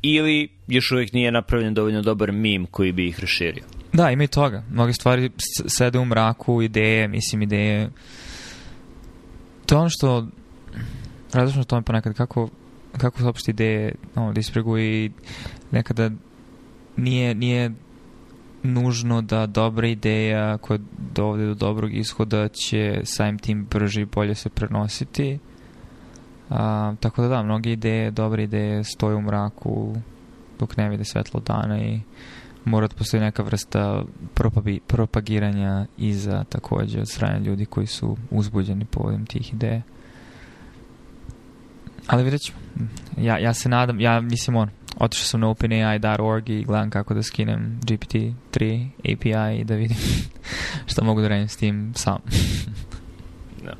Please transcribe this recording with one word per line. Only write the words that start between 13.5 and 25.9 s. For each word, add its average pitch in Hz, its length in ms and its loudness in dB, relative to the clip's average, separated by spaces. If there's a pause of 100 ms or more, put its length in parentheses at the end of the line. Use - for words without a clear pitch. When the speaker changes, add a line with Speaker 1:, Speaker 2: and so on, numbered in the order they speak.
Speaker 2:
ideje, 110 440 0 (200)
ono, 110 180 0
da 110 60 2
ispregu 110 380 0
i 110 340 0 (600)
nekada 117 380 0 (880)
nije, 123 380 2
nije 123 360 0 (920)
nužno 120 580 2
da 110 240 0
dobra 110 420 2
ideja 107 680 0
koja 107 220 0 (360)
dovode 107 300 0
do 107 80 0
dobrog 107 400 0
ishoda 107 540 0
će 104 560 0
samim 104 360 -2
tim 104 260 -2
brže 104 360 0
i 104 40 0
bolje 104 300 0
se - 140 -6
prenositi. 110 880 -2 (1120)